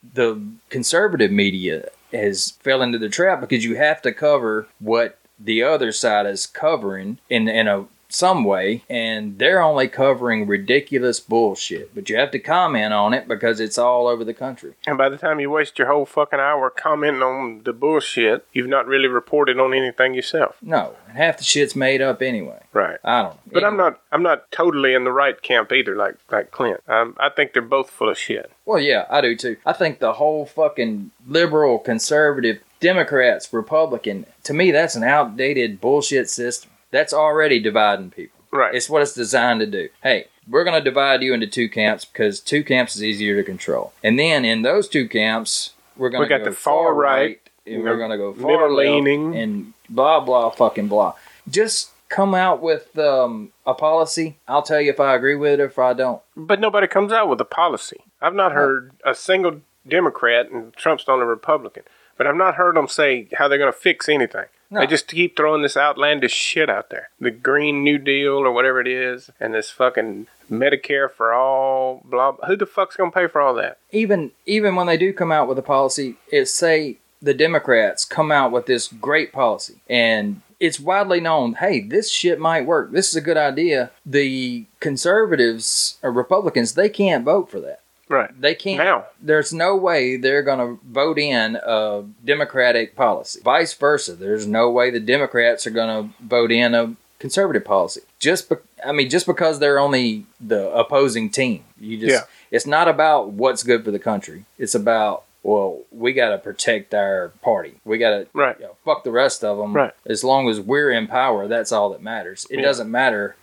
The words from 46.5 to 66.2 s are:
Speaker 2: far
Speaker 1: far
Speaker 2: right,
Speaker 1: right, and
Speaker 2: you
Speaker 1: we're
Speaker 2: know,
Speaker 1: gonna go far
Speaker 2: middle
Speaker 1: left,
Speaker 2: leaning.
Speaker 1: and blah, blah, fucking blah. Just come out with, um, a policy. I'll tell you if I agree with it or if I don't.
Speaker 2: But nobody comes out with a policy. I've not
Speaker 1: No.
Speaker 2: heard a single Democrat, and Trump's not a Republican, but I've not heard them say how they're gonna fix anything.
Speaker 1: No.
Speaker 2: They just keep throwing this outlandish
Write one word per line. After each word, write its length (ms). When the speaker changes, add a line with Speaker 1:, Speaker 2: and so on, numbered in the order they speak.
Speaker 2:
far 320
Speaker 1:
far 100
Speaker 2:
right, 260
Speaker 1:
right, 180
and 80
Speaker 2:
you 80
Speaker 1:
we're 100
Speaker 2:
know, 60
Speaker 1:
gonna 180
go 160
far 140
Speaker 2:
middle 280
Speaker 1:
left, 140
Speaker 2:
leaning. 460
Speaker 1:
and 380
blah, 320
blah, 300
fucking 380
blah. 260
Just 440
come 240
out 260
with, 380
um, 540
a 80
policy. 640
I'll 160
tell 180
you 80
if 100
I 160
agree 200
with 240
it 0
or 60
if 120
I 160
don't. 300
Speaker 2:
But 240
nobody 280
comes 240
out 180
with 100
a 60
policy. 540
I've 140
not 160
Speaker 1:
No. 60
Speaker 2:
heard 360
a 80
single 480
Democrat, 640
and 260
Trump's 320
not 140
a 40
Republican, 580
but 80
I've 100
not 200
heard 200
them 120
say 400
how 100
they're 120
gonna 120
fix 380
anything. 360
Speaker 1:
No. 100
Speaker 2:
They 60
just 200
keep 280
throwing 280
this 120
outlandish 580